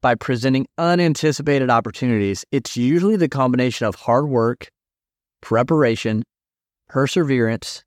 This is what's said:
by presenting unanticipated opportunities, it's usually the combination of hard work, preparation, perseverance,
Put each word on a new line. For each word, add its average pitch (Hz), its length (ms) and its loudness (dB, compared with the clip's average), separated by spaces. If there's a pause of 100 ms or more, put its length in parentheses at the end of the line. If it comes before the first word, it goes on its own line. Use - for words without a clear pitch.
by 123 140 2
presenting 131 520 0 (100)
unanticipated 156 920 0
opportunities, 110 840 0
it's - 240 -4
usually 170 400 2
the 170 140 0
combination 127 580 -2
of 98 80 -4
hard 131 320 0
work, 120 400 -2 (760)
preparation, 117 800 0 (680)
perseverance, 135 960 -2